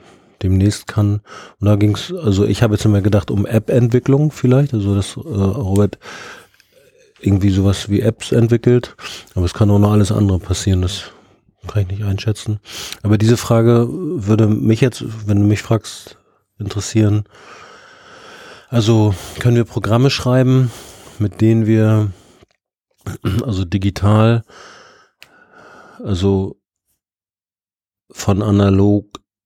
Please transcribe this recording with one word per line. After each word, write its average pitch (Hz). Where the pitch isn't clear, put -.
demnächst 95
kann. 104
Und 101
da 104
ging's, 104
also 104
ich 107
habe 107
jetzt -
immer 104
gedacht, 101
um 104
App-Entwicklung 123
vielleicht, 127
also 101
dass, 98
äh, -
Robert 98
irgendwie 98
sowas 95
wie 101
Apps 110
entwickelt, 120
aber 90
es 87
kann 104
auch 101
noch 104
alles 104
andere 101
passieren, 92
das -
kann 104
ich 92
nicht 98
einschätzen. 104
Aber 104
diese 113
Frage 117
würde 110
mich 107
jetzt, 123
wenn 104
du 104
mich 104
fragst, -
interessieren. 104
Also 107
können 120
wir 117
Programme 117
schreiben, 127
mit 101
denen 110
wir, 107
also 95
digital, 104
also 95
von 101
analog 101